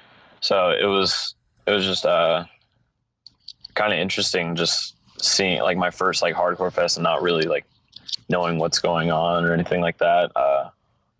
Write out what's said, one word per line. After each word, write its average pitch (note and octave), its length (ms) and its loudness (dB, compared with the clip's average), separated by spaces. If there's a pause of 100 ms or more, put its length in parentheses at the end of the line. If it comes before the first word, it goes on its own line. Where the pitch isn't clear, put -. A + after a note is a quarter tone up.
(400)
So F#2 300 2
it - 140 2
was, G2 500 0 (320)
it G2+ 60 2
was G2 120 2
just, F#2 220 -2
uh, E2+ 380 2 (1300)
kinda G#2 220 0
interesting F2+ 580 -2
just - 400 -2 (260)
seeing, F2+ 420 0
like, F2 140 0
my F2+ 140 0
first, F#2 320 -2
like, E2+ 140 0
hardcore F2 360 -2
fest E2+ 240 0
and E2 80 -2
not D#2+ 160 0
really, E2 240 0
like, D2+ 200 -2 (640)
knowing E2+ 300 -2
what's E2 200 -2
going E2+ 320 0
on E2+ 340 0
or E2+ 80 2
anything E2+ 280 0
like E2+ 180 -2
that. E2+ 380 2
Uh, C#2 340 0 (500)